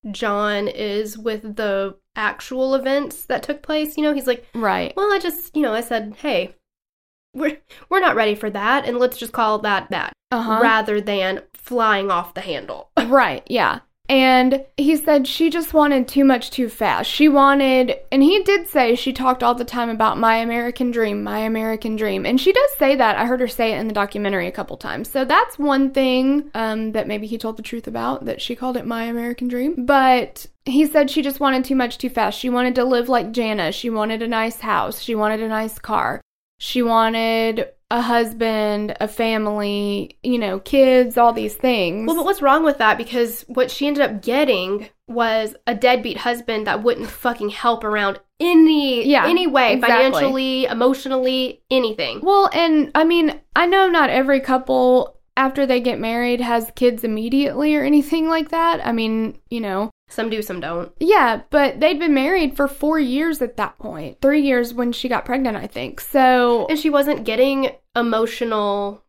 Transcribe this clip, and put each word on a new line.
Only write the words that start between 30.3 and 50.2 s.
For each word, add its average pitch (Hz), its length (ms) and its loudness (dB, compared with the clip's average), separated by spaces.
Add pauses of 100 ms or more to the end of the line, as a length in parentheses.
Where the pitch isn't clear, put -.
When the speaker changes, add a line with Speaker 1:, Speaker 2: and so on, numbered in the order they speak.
Speaker 2:
he 277 200 4
said 294 240 2
she 311 120 -2
just 277 180 -4
wanted 262 240 0
too 269 120 -2
much 247 200 -2
too 254 140 -6
fast. 208 280 -2
She 254 120 -4
wanted 247 240 0
to 247 100 2
live 247 240 0
like 226 240 0
Jana. 214 400 -2
She 240 160 -6
wanted 220 340 -2
a 226 60 -6
nice 226 320 -4
house. 220 400 -2
She 233 140 -6
wanted 214 260 -2
a 220 80 -4
nice 220 300 -6
car. - 420 -2 (380)
She - 240 -4
wanted 226 840 0 (220)
a 240 100 -2
husband, 220 1000 -2
a 214 60 -2
family, 208 1160 -4
you 247 160 -2
know, 196 200 -4
kids, 254 600 4
all 233 140 6
these 214 220 -6
things. 214 520 0
Speaker 1:
Well, 320 100 0
but 339 80 -2
what's 381 180 0
wrong 285 220 4
with 285 140 0
that? 220 200 2
Because 233 500 -4
what 254 220 -2
she - 160 -4
ended 285 160 0
up 214 200 -2
getting 220 680 -2 (180)
was 220 480 -2 (120)
a 240 80 -2
deadbeat 247 420 0
husband 233 500 -4
that 208 160 -2
wouldn't 226 280 -2
fucking 233 400 -4
help 233 340 -2
around 208 340 -2 (220)
any, 311 640 6
Speaker 2:
Yeah, 277 200 4
Speaker 1:
any 349 200 2
way, 254 280 4
Speaker 2:
exactly. 240 360 4
Speaker 1:
financially, 262 540 0